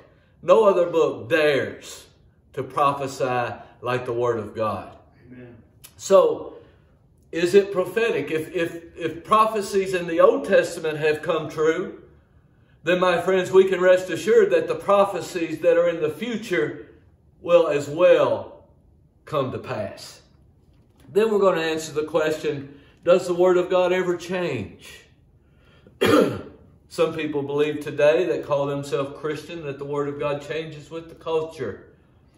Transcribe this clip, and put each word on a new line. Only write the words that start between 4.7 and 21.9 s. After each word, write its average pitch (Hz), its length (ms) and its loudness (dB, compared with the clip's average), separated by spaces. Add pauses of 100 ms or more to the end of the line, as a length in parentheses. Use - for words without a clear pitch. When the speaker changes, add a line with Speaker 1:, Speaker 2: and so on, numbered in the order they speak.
Speaker 2:
Amen. 123 240 -20 (420)
Speaker 1:
So, - 580 2 (760)
is 175 220 -2
it 196 180 6
prophetic? 180 600 -2
If, 160 240 -6
if, 170 420 -8
if 160 260 -8
prophecies 202 680 0
in 170 140 -2
the 165 120 -4
Old 240 260 6
Testament 165 520 0
have 151 240 0
come 160 280 -4
true, 160 520 -2 (840)
then, 175 160 2
my 175 220 2
friends, 185 300 -2
we 190 140 8
can 185 140 0
rest 185 300 4
assured 196 420 4
that 165 160 2
the 156 80 -2
prophecies 175 840 0
that 170 180 4
are 175 120 2
in 165 120 -4
the 151 80 -2
future 190 800 -6 (520)
will 170 280 6
as 143 200 -2
well 160 800 2 (600)
come 131 260 -4
to 113 80 -8
pass. - 600 -12 (920)
Then 214 200 2
we're 208 80 2
gonna 175 220 4
answer 156 300 -4